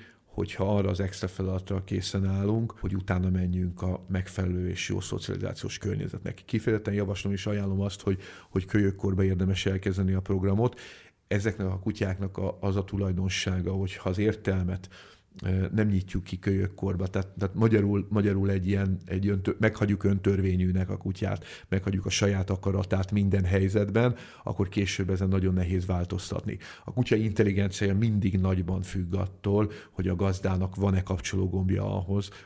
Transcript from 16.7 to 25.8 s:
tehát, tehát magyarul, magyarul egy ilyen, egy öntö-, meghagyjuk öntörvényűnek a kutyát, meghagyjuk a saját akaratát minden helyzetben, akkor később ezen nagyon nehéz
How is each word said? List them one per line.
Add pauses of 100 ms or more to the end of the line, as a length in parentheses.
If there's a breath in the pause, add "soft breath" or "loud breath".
tehát, (100)
tehát
magyarul,
magyarul
egy
ilyen, (100)
egy
öntö-,
meghagyjuk
öntörvényűnek
a
kutyát, (240 loud breath)
meghagyjuk
a
saját
akaratát
minden
helyzetben, (300 loud breath)
akkor
később
ezen
nagyon
nehéz